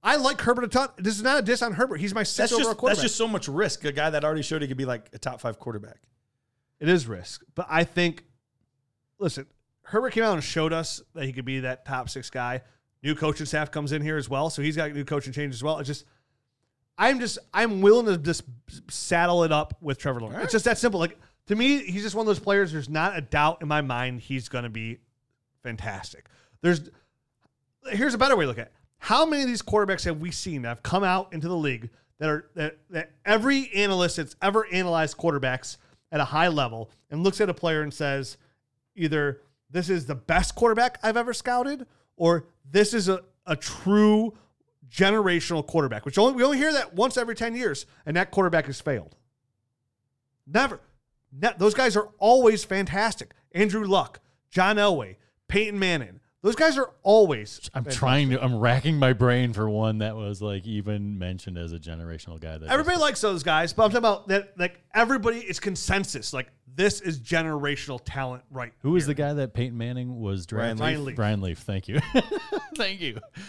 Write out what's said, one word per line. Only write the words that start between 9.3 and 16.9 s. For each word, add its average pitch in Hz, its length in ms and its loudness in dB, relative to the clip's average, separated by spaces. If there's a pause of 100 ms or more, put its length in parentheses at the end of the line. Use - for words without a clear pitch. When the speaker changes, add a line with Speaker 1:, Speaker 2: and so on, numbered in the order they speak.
Speaker 1:
Herbert 233 300 -2
came 226 120 2
out 214 100 4
and 151 80 -2
showed 160 300 -2
us 165 300 -6 (120)
that 151 120 -8
he 131 60 -6
could 123 120 -8
be 135 160 -4
that 127 240 -8
top 131 240 -6
six - 220 -12
guy. 127 320 -6 (400)
New 147 120 -2
coaching 151 300 -2
staff 151 260 -4
comes 147 220 -4
in 151 80 -2
here 156 160 -4
as 123 140 -6
well, 139 180 -2
so 147 140 -6
he's 151 140 -2
got 151 160 -2
new 143 120 -6
coaching 139 300 -4
change 143 180 -6
as 117 100 -10
well. 151 160 -2
It's 135 100 -8
just, - 180 -10 (880)